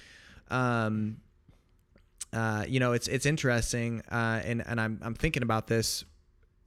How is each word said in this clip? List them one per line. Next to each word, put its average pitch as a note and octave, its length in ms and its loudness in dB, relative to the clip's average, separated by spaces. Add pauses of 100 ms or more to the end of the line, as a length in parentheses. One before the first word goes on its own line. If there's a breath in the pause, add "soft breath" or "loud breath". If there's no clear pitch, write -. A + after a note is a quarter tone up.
(500 loud breath)
um, A2 680 0 (1120)
uh, A2 340 0
you C3 140 0
know, B2 120 4
it's, A#2+ 160 -2
it's B2+ 180 0
interesting, A#2 720 0 (100)
uh, A2+ 320 0
and, A#2 240 -2
and A#2 140 -2
I'm, A2 220 -2
I'm A#2 120 -6
thinking D#3 280 0
about A2 240 0
this - 400 0 (600)